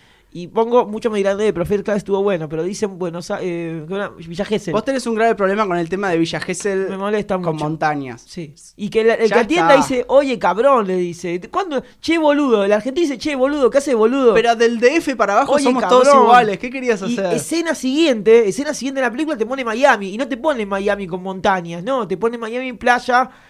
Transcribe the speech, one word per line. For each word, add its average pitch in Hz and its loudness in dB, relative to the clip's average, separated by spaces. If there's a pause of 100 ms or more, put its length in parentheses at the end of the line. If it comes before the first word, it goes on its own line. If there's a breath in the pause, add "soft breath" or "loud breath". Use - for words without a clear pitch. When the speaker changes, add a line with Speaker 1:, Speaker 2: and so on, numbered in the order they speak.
(320 soft breath)
Speaker 1:
Y 170 -12
pongo, 226 0
muchos 214 -6
me 214 -4
dirán, 196 -2
"Eh, 214 0
pero 170 -2
First 196 -4
Class 202 -2
estuvo 196 -2
bueno", 190 -2
pero 160 -6
dicen, 196 -6
bueno, 170 -8
sa-, 202 -6
eh, 165 -8
que 185 -8
una, 202 -6
Villa 165 -8
Gesell. 196 -4
Speaker 2:
Vos 214 0
tenés 269 -2
un 233 -2
grave 220 2
problema 202 0
con 175 -2
el 170 -4
tema 190 -4
de 170 0
Villa 165 -2
Gesell 190 -4
Speaker 1:
Me 190 -8
molesta 202 -2
Speaker 2:
con 170 -2
Speaker 1:
mucho. 151 -6
Speaker 2:
montañas. 147 -4
Speaker 1:
Sí. 156 -14 (220)
Y 202 -8
que 220 2
la, 226 6
el 220 2
Speaker 2:
Ya 202 2
Speaker 1:
que 240 6
atienda 311 4
Speaker 2:
está. 262 2
Speaker 1:
dice, 247 -2
"Oye, 262 4
cabrón", 214 2
le 185 -2
dice. 175 -6 (100)
¿Cuándo? 320 -4 (200 loud breath)
"Che, 330 0
boludo". 285 4
El 202 2
argentino 254 0
dice, 277 -2
"Che, 294 -4
boludo, 269 2
¿qué 269 4
hace, 277 0
boludo?". 233 4
Speaker 2:
Pero 233 4
del 233 2
D 247 4
F 294 -2
para 214 0
abajo 277 2
Speaker 1:
"Oye, 285 2
Speaker 2:
somos 262 2
Speaker 1:
cabrón". 247 4
Speaker 2:
todos 277 6
iguales. 233 6
¿Qué 240 -8
querías 247 -2
Speaker 1:
Y 190 -4
Speaker 2:
hacer? 185 -2
Speaker 1:
escena 320 -2
siguiente, 233 4
escena 262 -2
siguiente 269 -6
de 254 0
la 240 0
película 294 -4
te 220 -2
pone 262 -6
Miami. 226 0
Y 208 -8
no 277 -4
te 262 -4
pone 240 -2
Miami 202 -2
con 180 -8
montañas, 185 -4
no. 240 -4
Te 175 -6
pone 233 -2
Miami 240 -8
en 247 -10
playa, 247 0 (200 loud breath)